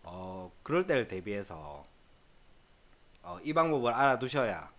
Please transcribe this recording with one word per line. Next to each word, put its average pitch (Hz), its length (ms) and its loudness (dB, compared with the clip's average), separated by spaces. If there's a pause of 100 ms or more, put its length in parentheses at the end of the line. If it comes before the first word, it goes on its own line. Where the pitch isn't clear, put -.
어, 92 460 -10 (120)
그럴 180 240 0
때를 135 200 2
대비해서, 87 800 -8 (1400)
어, 180 200 -12
이 156 100 -2
방법을 151 400 4
알아두셔야 127 880 2